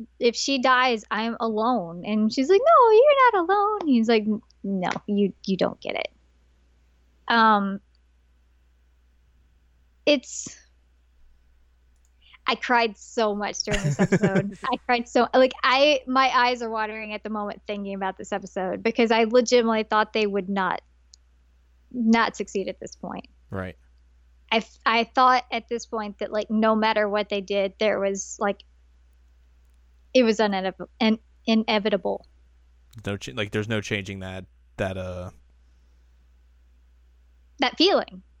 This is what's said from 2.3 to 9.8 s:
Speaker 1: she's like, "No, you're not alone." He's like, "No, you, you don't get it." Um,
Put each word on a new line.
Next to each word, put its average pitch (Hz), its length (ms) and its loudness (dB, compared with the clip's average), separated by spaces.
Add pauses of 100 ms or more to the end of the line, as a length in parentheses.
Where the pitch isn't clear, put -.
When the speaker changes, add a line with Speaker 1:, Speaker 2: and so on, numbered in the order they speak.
Speaker 1:
she's 269 180 -2
like, 392 140 6
"No, 554 280 8
you're 523 420 6
not 349 160 0
alone." 403 380 0
He's 233 220 2
like, 220 160 2 (380)
"No, 190 260 -4 (180)
you, 202 260 0 (120)
you 190 120 -2
don't - 240 -4
get - 140 -8
it." - 140 -8 (1160)
Um, 214 520 4 (2250)